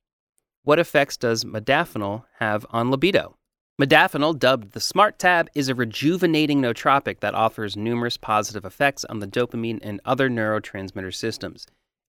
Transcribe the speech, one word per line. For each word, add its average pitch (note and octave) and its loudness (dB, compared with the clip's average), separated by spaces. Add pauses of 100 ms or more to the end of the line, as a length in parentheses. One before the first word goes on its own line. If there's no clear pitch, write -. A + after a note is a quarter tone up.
(640)
What D3+ 4
effects D3 0
does A2+ -2
modafinil A2 -2 (160)
have G#2+ -2
on A#2 0
libido? C3+ 0 (420)
Modafinil, D3+ 4
dubbed B2 2
the - -12
Smart - 2
Tab, F3 2
is C#3 -2
a C3 -2
rejuvenating D3 2
nootropic B2 0
that G#2 -2
offers G#2+ 0
numerous A#2+ -2
positive G#2+ -2
effects C#3 -2
on A2+ -10
the G2+ -8
dopamine A2+ -4
and G#2 -10
other C3 0
neurotransmitter G#2+ -6
systems. - -10 (420)